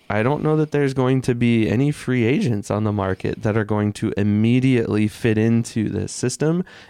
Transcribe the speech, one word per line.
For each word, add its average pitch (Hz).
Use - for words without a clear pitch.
I 107
don't 147
know 156
that 151
there's 143
going 131
to 127
be 117
any 139
free 127
agents 123
on 104
the 107
market 101
that 107
are 110
going 104
to 110
immediately 110
fit 107
into 113
this 98
system 156